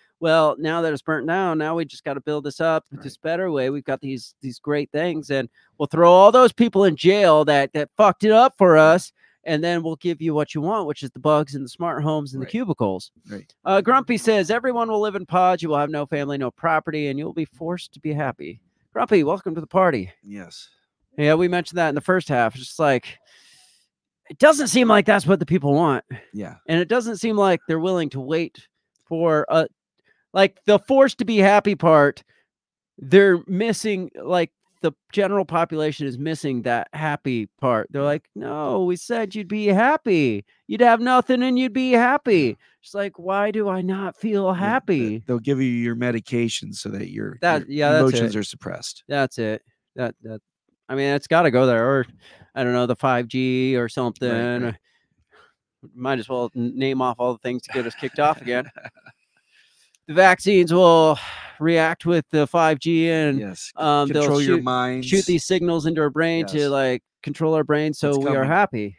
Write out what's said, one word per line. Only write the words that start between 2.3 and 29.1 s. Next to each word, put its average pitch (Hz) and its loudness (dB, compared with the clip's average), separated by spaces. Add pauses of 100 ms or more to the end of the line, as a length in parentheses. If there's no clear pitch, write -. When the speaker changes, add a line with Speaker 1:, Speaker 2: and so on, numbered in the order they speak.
Speaker 1:
this 143 -10
up 160 0
Speaker 2:
Right. 139 -18
Speaker 1:
this 135 -14
better 170 -4
way. 135 -2
We've 139 -8
got 135 -6
these, 135 -12
these 127 -12
great 147 -6
things, 156 -4
and 135 -4 (300)
we'll 147 -2
throw 170 6
all 196 10
those 247 6
people 220 2
in 170 4
jail 175 4
that, 143 2
that 147 -6
fucked 208 2
it 214 4
up 247 6
for 175 8
us, 160 6 (320)
and 156 -2
then 170 -2
we'll 160 -6
give 170 -6
you 160 -2
what 147 -2
you 151 -4
want, 190 -4
which 147 -8
is 127 -10
the - -18
bugs 151 0
and 139 -8
the 123 -14
smart 160 -6
homes 147 -4
and 135 -8
Speaker 2:
Right. 127 -10
Speaker 1:
the - -16
cubicles." 131 -4 (200)
Speaker 2:
Right. - -16 (120)
Speaker 1:
Uh, 196 2
Grumpy 247 0
says, 202 0
"Everyone 233 -2
will 214 -2
live 214 -4
in 190 -8
pods. 180 0
You 165 -6
will 147 0
have 147 -2
no 147 -6
family, 143 -6
no 131 -6
property, 156 -4
and 135 -6
you 151 -8
will - -10
be 160 -6
forced 170 -12
to 143 -20
be 151 -6
happy." 127 -8 (320)
Grumpy, 220 2
welcome 185 -4
to 165 -8
the 151 -12
party. 147 -2 (100)
Speaker 2:
Yes. 101 -18 (480)
Speaker 1:
Yeah, 151 2
we 175 2
mentioned 175 -4
that 160 0
in 143 -2
the 147 -4
first 185 -2
half. 120 0
It's 127 -16
just - -16
like, 139 0 (1120)
it 151 -16
doesn't 285 4
seem 240 2
like 208 6
that's 202 2
what 180 4
the 165 -4
people 143 0
want. 151 0 (280)
Speaker 2:
Yeah. 95 -14 (120)
Speaker 1:
And 165 0
it 175 -4
doesn't 226 -2
seem 220 -2
like 190 2
they're 160 -2
willing 170 -2
to 135 -10
wait 156 -6 (380)
for 160 0